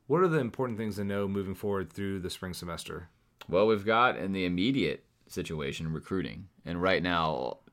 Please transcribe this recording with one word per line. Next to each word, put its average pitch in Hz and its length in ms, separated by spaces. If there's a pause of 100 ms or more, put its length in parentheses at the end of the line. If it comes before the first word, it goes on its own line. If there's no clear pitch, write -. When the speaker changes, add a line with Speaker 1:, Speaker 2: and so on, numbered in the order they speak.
Speaker 1:
What 156 160
are 190 60
the 160 100
important 120 400
things 107 200
to 104 60
know 101 240
moving 98 280
forward 98 360
through 98 280
the 87 100
spring 90 240
semester? 85 560 (380)
Speaker 2:
Well, 95 180
we've 107 200
got 113 320
in 95 160
the 95 120
immediate 90 600 (200)
situation 80 680
recruiting, 80 580 (160)
and 85 160
right 92 200
now 80 560 (160)